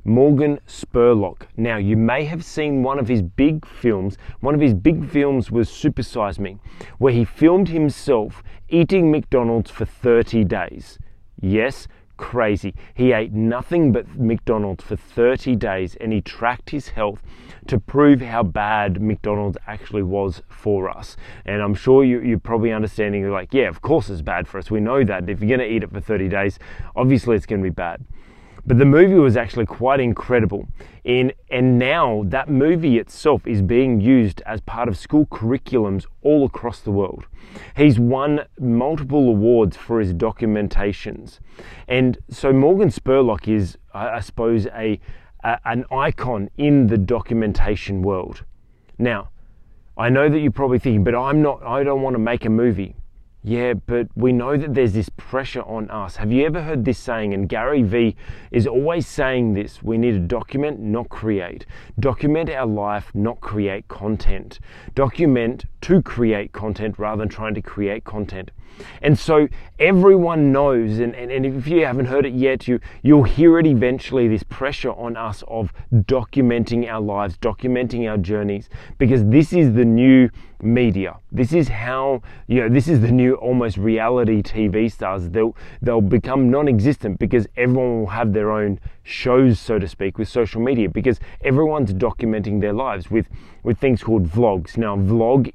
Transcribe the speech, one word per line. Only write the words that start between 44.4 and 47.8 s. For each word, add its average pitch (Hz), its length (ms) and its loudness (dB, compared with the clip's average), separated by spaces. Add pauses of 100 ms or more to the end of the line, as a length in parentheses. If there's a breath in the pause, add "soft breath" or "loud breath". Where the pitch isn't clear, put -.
a, 110 340 -4 (420 soft breath)
a, 117 220 -2
an 120 260 -4
icon 127 680 -4
in 143 300 4
the 110 100 2
documentation 104 1040 0